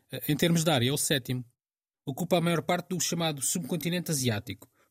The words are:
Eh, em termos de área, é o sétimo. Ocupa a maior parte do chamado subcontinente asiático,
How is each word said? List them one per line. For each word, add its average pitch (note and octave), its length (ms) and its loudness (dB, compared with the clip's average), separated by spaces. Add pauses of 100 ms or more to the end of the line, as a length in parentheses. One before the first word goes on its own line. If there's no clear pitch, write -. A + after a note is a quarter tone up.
(120)
Eh, C3+ 160 -10
em D3+ 80 4
termos E3 300 4
de F3 40 4
área, B2+ 200 4
é - 20 0
o D#3 60 0
sétimo. B2+ 480 -2 (600)
Ocupa E3+ 340 0
a - 20 -2
maior E3+ 200 0
parte F3 280 -2
do F3+ 100 -2
chamado D#3+ 420 -2
subcontinente E3+ 680 -2
asiático, A#2 580 -2 (220)